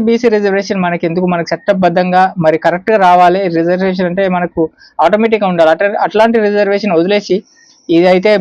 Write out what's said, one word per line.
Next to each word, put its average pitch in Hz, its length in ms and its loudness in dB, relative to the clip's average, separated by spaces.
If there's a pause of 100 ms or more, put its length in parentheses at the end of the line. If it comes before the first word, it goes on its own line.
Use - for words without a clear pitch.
బీసీ 233 300 0
రిజర్వేషన్ 196 500 -2
మనకి 175 220 -4
ఎందుకు? 180 260 -2
మనకు 170 180 -6
చట్టబద్ధంగా 180 720 0 (220)
మరి 156 200 2
కరెక్ట్గా 175 420 0
రావాలి. 180 360 4 (160)
రిజర్వేషన్ 180 520 -2
అంటే 196 140 -2 (120)
మనకు 170 260 -4 (420)
ఆటోమేటిక్గా 214 480 0
ఉండాలి. 165 220 4
అట్లా, 196 140 -2 (180)
అట్లాంటి 226 400 2
రిజర్వేషన్ 202 520 0
వదిలేసి 196 380 -2 (520)
ఇదైతే 185 520 2